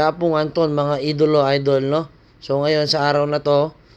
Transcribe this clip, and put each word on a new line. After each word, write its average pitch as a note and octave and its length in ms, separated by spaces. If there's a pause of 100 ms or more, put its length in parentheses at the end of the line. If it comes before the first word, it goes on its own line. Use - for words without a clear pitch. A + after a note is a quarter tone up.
Apong D#3+ 320
Anton, D3+ 400
mga D3 320
idolo, D3+ 400
idol, C#3 400
no? D#3 240 (320)
So, C#3 240
ngayon, D3+ 240
sa D3+ 160
araw D3 240
na D3 160
to, D3 320 (200)